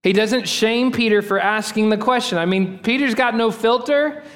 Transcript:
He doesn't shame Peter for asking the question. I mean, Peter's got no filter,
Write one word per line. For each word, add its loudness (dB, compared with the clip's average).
He 2
doesn't 0
shame 0
Peter 2
for -2
asking 0
the 2
question. -2
I 0
mean, 0
Peter's 0
got 0
no 0
filter, 0